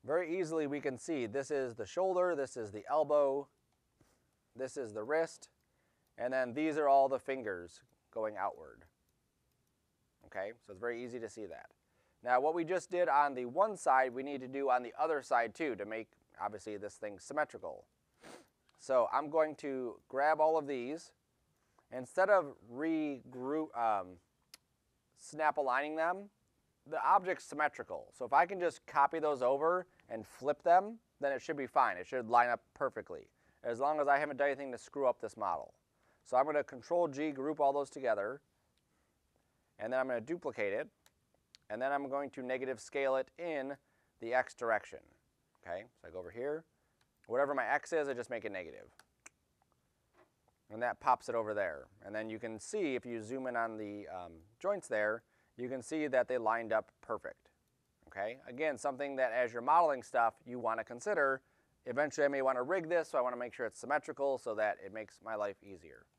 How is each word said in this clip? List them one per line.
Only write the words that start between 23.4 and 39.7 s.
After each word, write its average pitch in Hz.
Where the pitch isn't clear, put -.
um, 107
snap 151
aligning 143
them, 180
the 110
object's 180
symmetrical. 131
So 127
if 113
I 160
can 185
just 175
copy 151
those 147
over 151
and 113
flip -
them, 196
then 139
it 131
should 156
be 135
fine. 117
It 92
should 123
line 120
up 117
perfectly, 98
as 120
long 147
as 143
I 139
haven't 147
done 143
anything 135
to 120
screw 139
up 120
this 110
model. 90
So -
I'm 135
gonna 147
Control 170
G, 147
group 143
all 139
those 143
together, 117